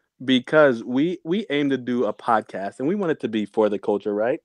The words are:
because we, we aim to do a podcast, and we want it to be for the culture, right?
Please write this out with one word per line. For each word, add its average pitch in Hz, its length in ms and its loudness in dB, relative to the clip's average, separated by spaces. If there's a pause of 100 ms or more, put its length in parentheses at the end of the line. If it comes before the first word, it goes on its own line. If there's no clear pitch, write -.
(240)
because 127 600 4
we, 147 400 -2
we 185 260 -2
aim 143 200 0
to 135 80 0
do 120 260 -2
a 104 100 -2
podcast, 104 640 -4
and 135 100 -2
we 190 60 0
want 170 180 -2
it - 80 -8
to 127 80 -4
be 110 180 -2
for 107 220 2
the 101 100 -4
culture, 104 360 -2
right? 113 300 -2